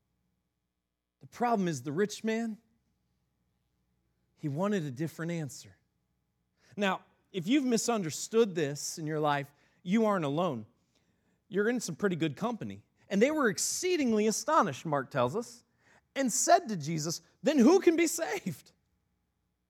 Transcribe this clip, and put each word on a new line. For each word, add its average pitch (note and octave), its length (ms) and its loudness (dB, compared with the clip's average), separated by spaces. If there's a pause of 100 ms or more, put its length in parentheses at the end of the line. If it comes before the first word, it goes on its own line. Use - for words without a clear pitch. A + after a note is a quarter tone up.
(1200)
The C3+ 60 -20
problem A3 400 0
is C#3 160 -4
the D3 80 -8
rich G3 320 -2
man, A3 340 -4 (1800)
he D#3 100 -6
wanted F#3 340 -2
a D3 80 -6
different D#3+ 400 -6
answer. C#3+ 440 -10 (1000)
Now, F#3+ 260 -2 (300)
if F3 160 -6
you've C#4 160 2
misunderstood A3 920 0
this D3 420 -4
in D#3+ 100 -8
your D3+ 140 -4
life, C#3+ 260 0 (360)
you G#3+ 220 2
aren't G3 200 2
alone. C#3+ 400 -2 (840)
You're G#3 220 0
in B3 100 -2
some F3 160 -8
pretty F#3+ 220 -2
good D3 180 -2
company. C3 460 -8 (260)
And G3 140 2
they C#4 100 4
were D4 180 2
exceedingly A#3+ 800 0
astonished, A3 580 0
Mark C#3+ 260 -2
tells B2+ 240 0
us, - 280 -10 (520)
and C4+ 160 0
said E4+ 380 4
to G#3 80 -2
Jesus, D#3 440 -4 (220)
"Then C#4+ 140 4
who D#4 240 8
can E4+ 160 6
be E4 100 2
saved?" E4+ 640 -6 (1000)